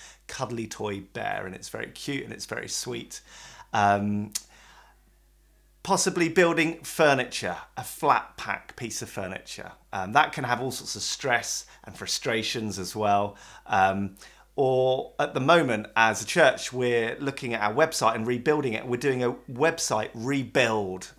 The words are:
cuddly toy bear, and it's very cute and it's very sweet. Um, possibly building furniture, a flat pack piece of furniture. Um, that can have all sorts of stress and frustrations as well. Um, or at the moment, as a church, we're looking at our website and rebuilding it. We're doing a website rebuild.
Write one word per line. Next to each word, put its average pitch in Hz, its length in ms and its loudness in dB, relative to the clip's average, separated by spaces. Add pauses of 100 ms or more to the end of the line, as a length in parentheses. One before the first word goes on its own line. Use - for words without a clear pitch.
(260)
cuddly 117 400 -6
toy 104 360 -6 (120)
bear, 101 320 -4
and 92 80 -10
it's - 160 -14
very 117 220 -8
cute - 320 -6
and 113 100 -12
it's - 140 -12
very - 200 -8
sweet. - 540 -8 (520)
Um, 104 580 2 (1500)
possibly 185 460 2
building 165 540 4
furniture, 127 720 2 (220)
a 120 60 -8
flat - 540 0
pack - 380 -8
piece 117 280 -8
of 107 60 -10
furniture. - 640 -10 (220)
Um, 98 200 -4
that 147 200 4
can 147 100 -6
have 120 160 0
all 127 120 -4
sorts - 240 -8
of 98 80 -8
stress - 640 -2 (160)
and 98 120 -18
frustrations 110 840 -4
as 90 160 -8
well. 104 420 2 (300)
Um, 98 480 2 (400)
or 131 640 2
at 143 160 -2
the 143 40 0
moment, 131 460 4 (100)
as 110 280 4
a - 20 -10
church, - 480 4
we're 120 460 0
looking 135 340 -4
at 113 80 -4
our 104 100 2
website 123 440 2
and 110 100 -2
rebuilding 123 480 2
it. 113 140 -6
We're 123 100 0
doing 127 240 0
a 123 120 2 (180)
website 127 640 0
rebuild. 113 1040 0